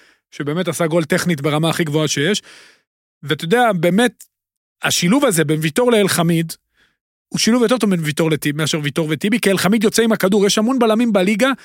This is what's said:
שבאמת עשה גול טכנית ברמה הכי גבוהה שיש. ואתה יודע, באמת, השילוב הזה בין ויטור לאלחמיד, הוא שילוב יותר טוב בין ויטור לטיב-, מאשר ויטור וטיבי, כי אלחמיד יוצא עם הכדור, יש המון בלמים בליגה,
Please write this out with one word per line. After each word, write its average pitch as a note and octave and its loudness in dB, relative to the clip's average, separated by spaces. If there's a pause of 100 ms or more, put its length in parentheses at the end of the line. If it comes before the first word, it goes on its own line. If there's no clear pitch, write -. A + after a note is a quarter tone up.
(300)
שבאמת D#3+ -6
עשה E3 -2
גול E3 0
טכנית E3+ -2
ברמה D#3 -2
הכי E3+ -2
גבוהה D3+ -2
שיש. D#3+ -2 (800)
ואתה D3+ -4
יודע, A3+ 6
באמת, F#3 0 (580)
השילוב F#3+ 0
הזה E3 2
בין D3+ -2
ויטור A#3+ 0
לאלחמיד, E3+ 0 (760)
הוא - -8
שילוב A#3+ 2
יותר A#3+ 2
טוב G#3 0
בין F3 0
ויטור D#3 -2
לטיב-, D3 -4
מאשר D#3 -4
ויטור D3+ -4
וטיבי, G#3 -2
כי G3 0
אלחמיד G3 0
יוצא A3+ 2
עם A3+ 2
הכדור, G3 0
יש G3 0
המון B3 0
בלמים A3+ 0
בליגה, G#3 0 (140)